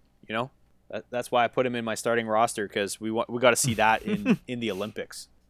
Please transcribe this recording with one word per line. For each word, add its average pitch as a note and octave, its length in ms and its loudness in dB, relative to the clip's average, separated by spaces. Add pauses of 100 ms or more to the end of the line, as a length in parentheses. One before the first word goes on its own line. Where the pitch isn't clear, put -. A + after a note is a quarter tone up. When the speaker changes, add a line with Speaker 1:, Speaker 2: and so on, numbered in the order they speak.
(280)
Speaker 1:
you A2 60 -8
know? B2 160 -4 (400)
That, A2 200 -10
that's B2 220 -6
why B2 120 4
I A2+ 40 2
put B2+ 180 0
him B2 80 -4
in A#2+ 100 -4
my A2 120 -2
starting A#2 300 0
roster, A2 420 0
'cause G2+ 320 -4
we A2 100 -4
wa-, A2 180 -2
we A#2 120 -6
gotta A#2+ 160 8
see B2+ 180 0
that A2 280 4
in, G#3 400 0
Speaker 2:
<laughs> - 60 -20
Speaker 1:
in B2 120 -6
the A2+ 100 -2
Olympics. G2 580 -8 (220)